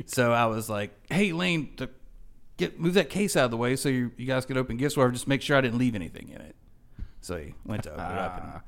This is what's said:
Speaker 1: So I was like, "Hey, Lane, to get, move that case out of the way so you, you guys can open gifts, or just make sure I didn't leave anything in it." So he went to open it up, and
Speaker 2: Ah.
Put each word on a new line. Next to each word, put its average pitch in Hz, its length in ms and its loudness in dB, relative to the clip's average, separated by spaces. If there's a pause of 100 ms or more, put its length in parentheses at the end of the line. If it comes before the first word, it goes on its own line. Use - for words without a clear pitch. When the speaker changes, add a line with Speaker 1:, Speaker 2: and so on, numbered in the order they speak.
Speaker 1:
So 120 260 4
I 117 160 4
was 110 220 -2
like, 104 220 -4 (180)
"Hey, 196 220 4
Lane, 165 460 0
to 127 120 -6 (680)
get, 175 220 -2
move 170 160 2
that 190 140 4
case 196 280 0
out 139 80 6
of 117 60 2
the 117 60 -2
way 123 200 2
so 147 120 0
you, 123 280 2
you 123 100 -8
guys 131 180 0
can 131 120 -2
open 123 200 0
gifts, 139 200 0
or 127 120 8
just 120 180 -4
make 139 140 2
sure 143 160 4
I 135 40 6
didn't 120 180 2
leave 123 160 2
anything 80 340 -8
in - 120 -16
it." - 140 -18 (680)
So 90 160 -6
he 76 180 -10 (100)
went 104 180 -4
to 80 100 -12
open 76 120 -8
it 92 120 -4
up, 90 240 -4
and 80 140 -10
Speaker 2:
Ah. 80 120 -12